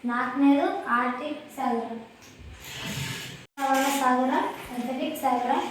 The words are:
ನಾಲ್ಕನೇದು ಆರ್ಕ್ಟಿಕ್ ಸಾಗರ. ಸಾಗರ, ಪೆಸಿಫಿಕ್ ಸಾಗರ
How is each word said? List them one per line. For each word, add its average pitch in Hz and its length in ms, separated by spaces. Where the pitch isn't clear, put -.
ನಾಲ್ಕನೇದು 269 600
ಆರ್ಕ್ಟಿಕ್ 247 680
ಸಾಗರ. 240 340
ಸಾಗರ, 254 320
ಪೆಸಿಫಿಕ್ - 540
ಸಾಗರ 247 300